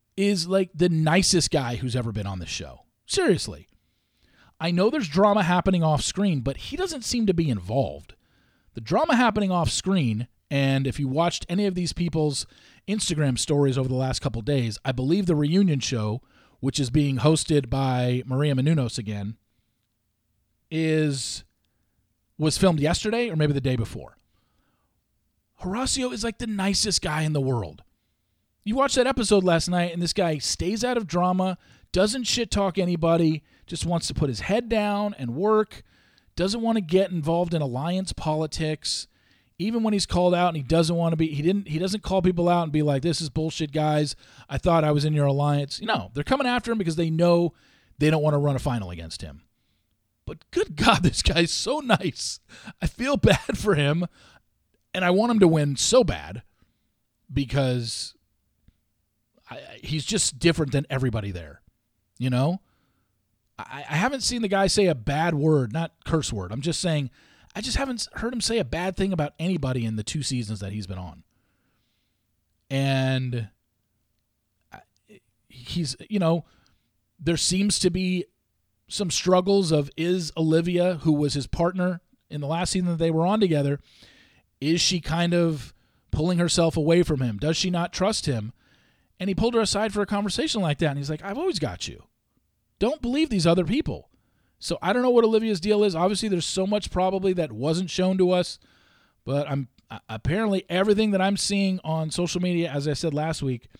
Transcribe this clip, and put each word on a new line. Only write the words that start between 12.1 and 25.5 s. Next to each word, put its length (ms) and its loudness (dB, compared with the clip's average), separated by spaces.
Instagram 500 0
stories 400 2
over 100 -2
the 80 -2
last 240 -2
couple 220 -4
days, 420 0
I 80 -4
believe 360 0
the 80 4
reunion 440 4
show, 420 -2
which 200 -2
is 100 0
being 280 2
hosted 520 2
by 560 0
Maria 300 0
Menounos 420 0
again, 400 -6
is, 720 -2
was 180 0
filmed 220 4
yesterday 500 0
or 60 -4
maybe 180 2
the 80 0
day 140 0
before. 420 -6